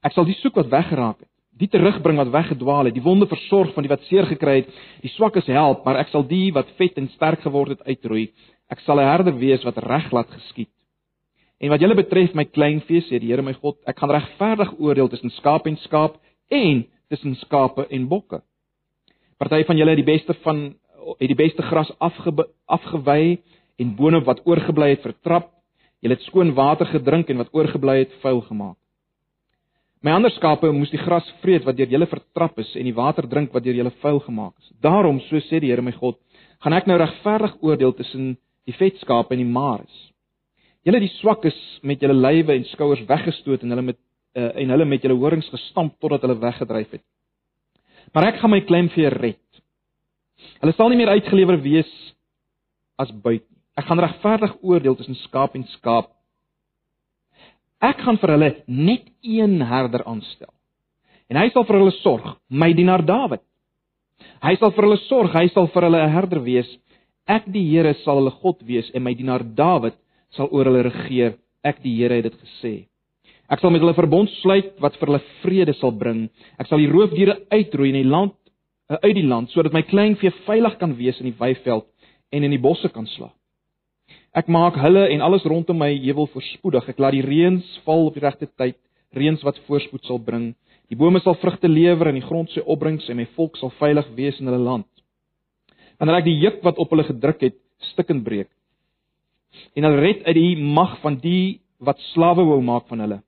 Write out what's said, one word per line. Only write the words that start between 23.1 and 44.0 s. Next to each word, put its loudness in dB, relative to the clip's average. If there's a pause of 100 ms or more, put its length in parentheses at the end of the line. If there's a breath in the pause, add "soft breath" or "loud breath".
en -6
boonop 2
wat 0
oorgebly 2
het -6
vertrap. -4 (500)
Julle 0
het -20
skoon 2
water 2
gedrink 0
en -2
wat -8
oorgebly 0
het -2 (100)
vuil 0
gemaak. -12 (1200)
My 2
ander 2
skape 0
moes -2
die -8
gras -2 (160)
vreet 2
wat -2
deur -2
julle 2
vertrap -6
is -12 (100)
en -6
die -6
water -2
drink -4
wat -4
deur -2
julle -2
vuil 0
gemaak -10
is. -20 (100)
Daarom, 2
so -4
sê -2
die -2
Here 0
my -6
God, -6 (480 soft breath)
gaan 2
ek 0
nou 4
regverdig -2
oordeel 2
tussen -10 (340)
die -12
vetskape 0
en -4
die -2
mares. -6 (880)
Julle 2
het 0
die -8
swakkes 0 (260)
met -4
julle 2
lywe 4
en -4
skouers -2
weggestoot -4
en -4
hulle -4
met, -10 (340)